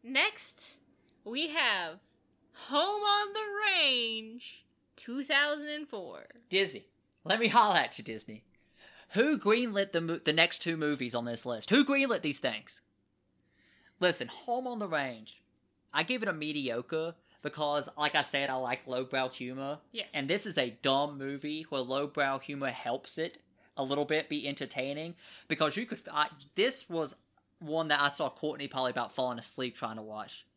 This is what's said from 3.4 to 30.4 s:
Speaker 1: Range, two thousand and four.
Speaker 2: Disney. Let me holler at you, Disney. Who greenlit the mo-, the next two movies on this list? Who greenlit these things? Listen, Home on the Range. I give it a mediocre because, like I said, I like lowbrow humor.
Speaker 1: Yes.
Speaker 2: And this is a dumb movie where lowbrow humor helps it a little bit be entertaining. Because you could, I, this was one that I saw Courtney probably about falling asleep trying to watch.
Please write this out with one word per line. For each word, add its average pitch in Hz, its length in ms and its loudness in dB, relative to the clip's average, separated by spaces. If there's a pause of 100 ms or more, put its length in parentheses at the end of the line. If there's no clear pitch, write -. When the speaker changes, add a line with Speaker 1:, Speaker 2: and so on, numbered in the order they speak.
Speaker 1:
Range, 233 840 -2 (300)
two 262 280 -8
thousand 294 440 2
and 302 200 -8
four. 156 340 -10 (280)
Speaker 2:
Disney. 175 380 0 (380)
Let 202 140 2
me 226 80 4
holler 214 300 8
at 131 220 2
you, - 40 -12
Disney. 110 400 -10 (680)
Who 262 280 4
greenlit 202 540 4
the 170 100 2
mo-, 165 220 -2
the 151 100 4
next 165 300 4
two 165 140 0
movies 135 360 0
on 120 120 0
this 120 200 -6
list? 120 240 -4
Who 277 160 6
greenlit 269 380 2
these 147 160 -2
things? 110 420 -4 (1160)
Listen, 170 300 2
Home 247 360 -4
on 240 140 -4
the 208 80 -2
Range. 131 560 -4 (500)
I 151 100 4
give 240 180 0
it 208 80 0
a 175 40 0
mediocre 151 840 -2 (260)
because, 147 560 -2
like 147 160 2
I 151 80 6
said, 139 280 0
I 131 60 -2
like 127 300 -2
lowbrow 131 440 -2
humor. 135 500 -8 (120)
Speaker 1:
Yes. - 220 -10
Speaker 2:
And 139 160 -4
this 202 160 0
is 180 120 -2
a 123 240 0
dumb 139 360 2
movie 143 520 -6
where 135 120 -2
lowbrow 139 580 0
humor 139 300 -4
helps - 480 -4
it 165 200 -4 (400)
a 139 60 -2
little 143 220 2
bit 156 240 0
be 147 180 -2
entertaining. 143 680 -6 (320)
Because 156 300 2
you 233 80 -2
could, - 160 -10 (100)
I, 151 160 2 (280)
this 247 340 0
was 165 260 -2 (440)
one 160 280 -2
that 147 140 4
I 143 80 6
saw 143 200 -2
Courtney 147 380 -4
probably 127 240 0
about 117 240 -4
falling 123 240 -2
asleep 123 360 -6
trying 110 200 -6
to 110 80 -10
watch. 107 420 -12 (120)